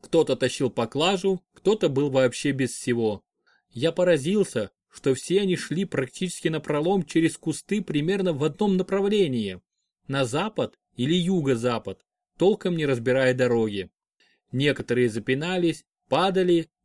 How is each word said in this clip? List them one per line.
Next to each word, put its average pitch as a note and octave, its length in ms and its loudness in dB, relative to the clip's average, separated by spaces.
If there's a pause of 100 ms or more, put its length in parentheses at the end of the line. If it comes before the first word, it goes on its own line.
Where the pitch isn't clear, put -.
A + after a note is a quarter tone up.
Кто-то D3+ 340 2
тащил B2+ 340 -2
поклажу, F3+ 720 0 (120)
кто-то F#3+ 360 0
был C#3 200 0
вообще C3 420 2
без C3 200 -2
всего. A2+ 520 -2 (480)
Я D3 200 -2
поразился, E3+ 800 0 (260)
что C3+ 160 0
все F3 280 0
они F#3 140 0
шли E3 300 -4
практически - 600 -6
напролом D#3+ 580 -2
через E3 320 0
кусты G3 460 -6
примерно F3 500 -2
в C#3 100 -2
одном F#3 340 0
направлении, F#3 840 0 (460)
на C3+ 180 0
запад D3+ 480 -4 (220)
или C3+ 180 0
юго-запад, C3+ 920 0 (360)
толком F#3 360 2
не D#3 120 -2
разбирая B2+ 480 2
дороги. A2+ 560 0 (600)
Некоторые B2 580 0
запинались, D#3 760 -2 (240)
падали F3 600 2 (160)